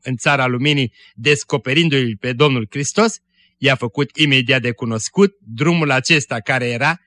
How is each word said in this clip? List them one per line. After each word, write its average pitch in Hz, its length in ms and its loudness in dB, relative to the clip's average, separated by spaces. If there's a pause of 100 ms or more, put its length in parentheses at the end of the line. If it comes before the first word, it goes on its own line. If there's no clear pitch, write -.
în 131 140 -4
țara 139 300 0
luminii, 127 460 0 (220)
descoperindu-i 139 1000 0
pe 127 160 -6
Domnul 127 380 2
Hristos, 208 440 -2 (420)
i-a 135 180 2
făcut 131 420 -4
imediat 131 460 2
de 120 100 -2
cunoscut 123 680 0
drumul 147 500 -2
acesta 131 500 0
care 123 280 -2
era 135 280 -2 (100)